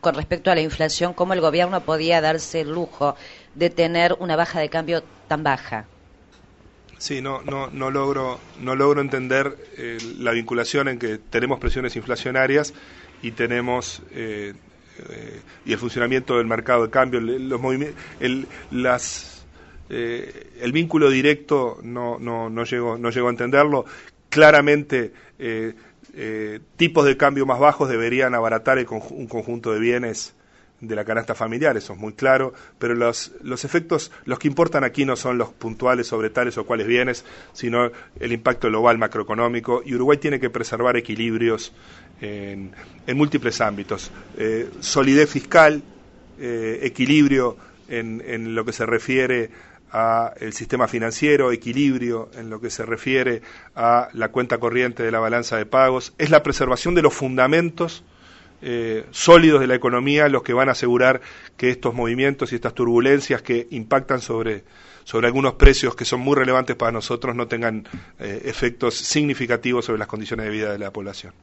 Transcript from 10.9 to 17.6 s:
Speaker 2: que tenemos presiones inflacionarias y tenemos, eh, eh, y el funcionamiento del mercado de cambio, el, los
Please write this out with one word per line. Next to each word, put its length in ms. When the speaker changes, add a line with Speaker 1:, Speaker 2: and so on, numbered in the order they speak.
Speaker 2:
que 200
tenemos 400
presiones 380
inflacionarias 760
y 100
tenemos, 680
eh, 420
eh, 300
y 80
el 60
funcionamiento 600
del 80
mercado 380
de 60
cambio, 300
el, 280
los 120